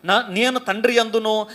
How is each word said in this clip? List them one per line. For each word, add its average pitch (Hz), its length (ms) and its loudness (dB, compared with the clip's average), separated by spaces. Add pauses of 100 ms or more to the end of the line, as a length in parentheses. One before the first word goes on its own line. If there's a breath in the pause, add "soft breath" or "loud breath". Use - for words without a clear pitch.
నా, 208 240 2
నేను 240 300 0
తండ్రి 226 360 0
యందును 220 600 0